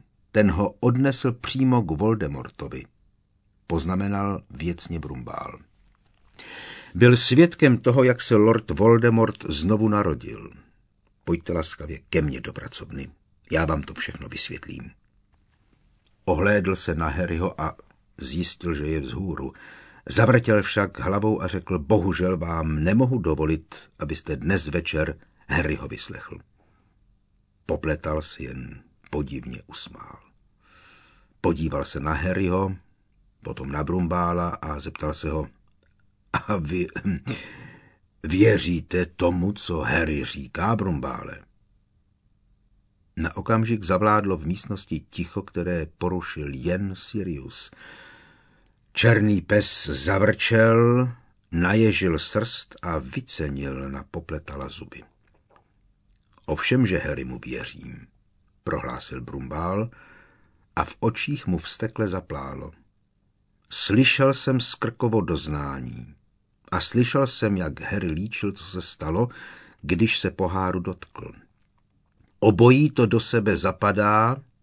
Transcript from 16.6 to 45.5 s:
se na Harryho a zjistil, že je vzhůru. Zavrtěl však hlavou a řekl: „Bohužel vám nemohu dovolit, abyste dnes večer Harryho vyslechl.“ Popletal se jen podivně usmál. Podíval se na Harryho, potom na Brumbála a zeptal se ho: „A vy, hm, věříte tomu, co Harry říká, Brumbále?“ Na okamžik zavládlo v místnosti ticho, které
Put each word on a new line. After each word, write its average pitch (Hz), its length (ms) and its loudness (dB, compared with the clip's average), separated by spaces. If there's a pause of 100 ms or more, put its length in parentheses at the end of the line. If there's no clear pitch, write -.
se 87 180 -4
na 80 140 -2
Harryho 85 520 -2
a - 160 -4 (420)
zjistil, 80 560 -6
že 73 120 -6
je 78 140 -2
vzhůru. 71 520 -8 (560)
Zavrtěl 120 540 4
však 101 360 -2
hlavou 104 440 0
a 90 40 -4
řekl: 90 320 -2
„Bohužel 90 600 2
vám 80 460 -2
nemohu 123 340 4
dovolit, 78 580 -2 (220)
abyste 76 380 -6
dnes 78 320 -2
večer 78 480 -2 (320)
Harryho 76 400 -2
vyslechl.“ - 500 -14 (1300)
Popletal 78 560 -2
se - 200 -14
jen 64 400 -14 (280)
podivně 69 560 -6
usmál. - 520 -18 (1200)
Podíval 76 440 -2
se - 160 -8
na 76 120 -2
Harryho, 92 640 0 (640)
potom 67 300 -10
na 73 120 -4
Brumbála 87 640 0
a 78 300 -8
zeptal 73 360 -8
se 78 160 -6
ho: 73 180 -4 (840)
„A - 240 -2
vy, 87 300 -4 (180)
hm, 95 140 -2 (1040)
věříte 87 840 2
tomu, 90 460 0
co 87 280 -6
Harry 73 440 -2
říká, 80 520 -4
Brumbále?“ 78 600 -4 (1800)
Na 80 200 -4
okamžik 113 480 0
zavládlo 101 520 2
v 76 100 -8
místnosti 87 640 -6
ticho, 90 320 -6
které 87 440 -4 (120)